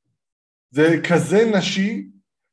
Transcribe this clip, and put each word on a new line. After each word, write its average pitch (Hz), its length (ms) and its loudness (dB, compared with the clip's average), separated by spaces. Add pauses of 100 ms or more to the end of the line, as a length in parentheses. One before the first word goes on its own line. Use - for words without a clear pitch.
(720)
זה 156 260 2 (140)
כזה 175 460 2
נשי 196 520 -4 (440)